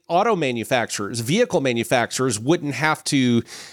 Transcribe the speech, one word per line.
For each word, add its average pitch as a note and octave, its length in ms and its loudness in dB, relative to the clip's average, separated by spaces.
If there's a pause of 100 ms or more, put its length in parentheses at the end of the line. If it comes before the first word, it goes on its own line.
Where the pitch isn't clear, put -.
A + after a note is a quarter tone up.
auto G3+ 300 2
manufacturers, A#2 840 -2
vehicle E3 420 0
manufacturers A#2+ 760 0
wouldn't C#3+ 360 0
have D3+ 300 0
to, B2 380 2 (300)